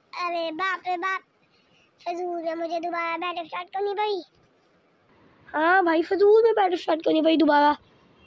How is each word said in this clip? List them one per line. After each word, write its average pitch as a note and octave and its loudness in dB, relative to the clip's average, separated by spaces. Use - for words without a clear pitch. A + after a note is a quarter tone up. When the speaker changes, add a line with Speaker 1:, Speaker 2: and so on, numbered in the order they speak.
Speaker 1:
अरे E4+ -4
बाप F4+ -4
रे F4+ -2
बाप, F#4+ -4
फजूल F4 -6
में E4 -4
मुझे E4 -6
दोबारा E4+ -4
battle E4+ -8
start F4 -12
करनी G4+ -4
पड़ी। G4+ -2
Speaker 2:
हाँ F4 2
भाई, E4 2
फजूल G4+ 4
में A4 4
battle F#4 0
start E4 -4
करनी D#4+ 2
पड़ी D#4+ 4
दोबारा। D4 4